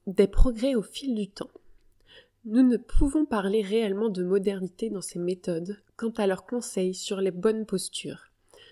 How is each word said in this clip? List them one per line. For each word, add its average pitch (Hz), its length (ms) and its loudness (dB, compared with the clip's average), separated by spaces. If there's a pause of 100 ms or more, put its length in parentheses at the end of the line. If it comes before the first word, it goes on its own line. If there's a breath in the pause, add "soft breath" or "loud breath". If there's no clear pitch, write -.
des 196 200 4
progrès 247 480 4
au 220 60 2
fil 269 320 -8
du 208 160 -4
temps. - 220 -14 (920 soft breath)
Nous 226 180 4
ne 247 140 4
pouvons 302 480 4
parler 208 360 0
réellement 208 460 0
de 180 160 -4
modernité 196 680 -2
dans 202 120 -6
ces - 180 -10
méthodes 180 580 -6 (200)
quant 226 140 -4
à 220 140 -2
leurs 190 200 -2
conseils 190 480 -4
sur 190 260 -8
les 190 120 -2
bonnes 214 340 -2
postures, - 680 -8 (400 soft breath)